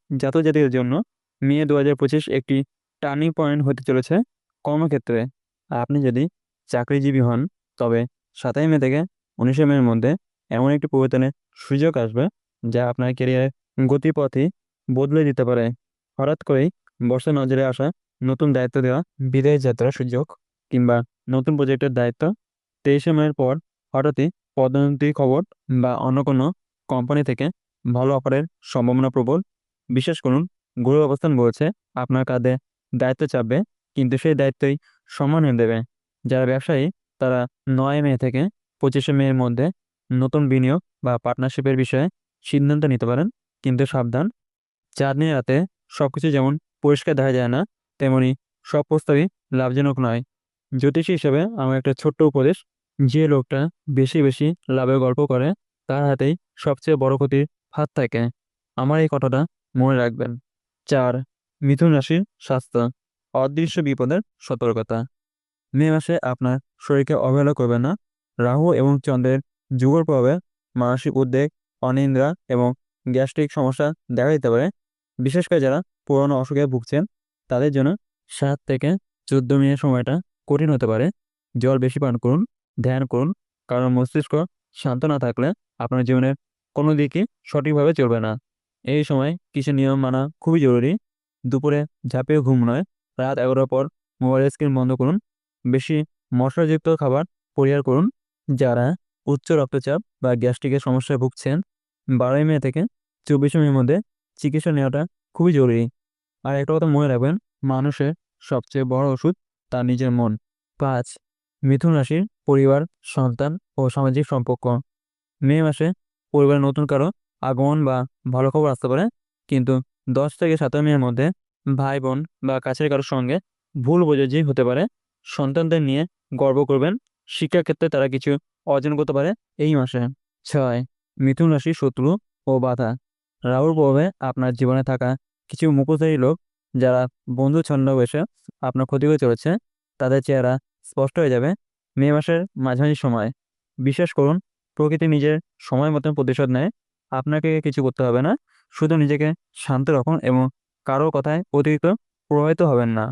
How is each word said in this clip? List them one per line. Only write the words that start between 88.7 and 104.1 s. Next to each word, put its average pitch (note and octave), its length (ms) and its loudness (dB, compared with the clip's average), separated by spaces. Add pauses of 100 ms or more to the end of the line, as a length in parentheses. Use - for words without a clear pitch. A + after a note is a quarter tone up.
এই D3 200 0
সময় C#3+ 280 0 (200)
কিছু C#3+ 200 -4
নিয়ম C3+ 280 2
মানা C3 220 0 (180)
খুবই E3 200 2
জরুরি। B2+ 320 4 (520)
দুপুরে D3 360 0 (260)
ঝাঁপিয়ে C3+ 340 0
ঘুম C3 260 2
নয়, B2 160 0 (360)
রাত C3 200 -2
এগারোটার C3 320 0
পর C3+ 140 0 (360)
মোবাইল C3 300 2
স্ক্রিন D3 240 -2
বন্ধ B2+ 220 0
করুন। C3 200 0 (480)
বেশি C3 320 0 (380)
মশলাযুক্ত D#3 540 0 (100)
খাবার C#3 260 0 (320)
পরিহার C#3 260 2
করুন। C3+ 220 2 (440)
যারা B2 380 2 (400)
উচ্চ C#3 260 -2
রক্তচাপ C#3 480 -2 (200)
বা B2+ 140 0
গ্যাস্ট্রিকের B2 500 -2
সমস্যায় C3 360 -2
ভুগছেন, C3 360 -4 (520)
বারোই C3 360 2
মে D#3 160 2
থেকে C3+ 220 -2 (440)
চব্বিশে C#3+ 320 2
মের D3 160 4
মধ্যে C3+ 220 2 (420)